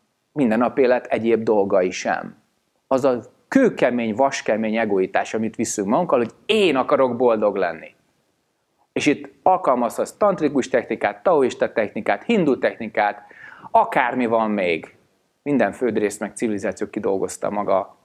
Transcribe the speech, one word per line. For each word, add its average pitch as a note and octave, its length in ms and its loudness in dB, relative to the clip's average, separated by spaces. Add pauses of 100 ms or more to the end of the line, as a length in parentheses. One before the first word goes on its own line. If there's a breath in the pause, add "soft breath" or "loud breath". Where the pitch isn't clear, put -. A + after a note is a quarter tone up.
(320)
mindennap A#2+ 460 2
élet B2 280 4
egyéb A2+ 380 0
dolgai G2 480 2
sem. - 460 -6 (500)
Az C3+ 180 0
a B2 160 2 (320)
kőkemény, A#2+ 640 0
vaskemény A2 600 -2
egoitás, G2+ 580 -2
amit A2+ 220 -4
viszünk G#2 320 -4
magunkkal, D3+ 300 0
hogy A2+ 140 -2 (140)
én G3+ 300 2
akarok C3 400 0
boldog A2 400 2
lenni. D#2+ 400 -6 (960)
És C3+ 140 -4
itt - 280 0 (100)
alkalmazhatsz B2 720 0
tantrikus D3+ 500 0
technikát, G#2+ 560 -2
taoista C3 480 2
technikát, G#2 520 -2
hindu E3+ 340 2
technikát, G#2 640 -2 (500 loud breath)
akármi B2+ 540 2
van A2 260 2
még. F2 440 -2 (460)
Minden A#2 300 0
földrész G#2+ 460 -2
meg G2+ 180 -10
civilizáció G#2 520 -4
kidolgozta G2+ 640 -4
maga G2 560 -2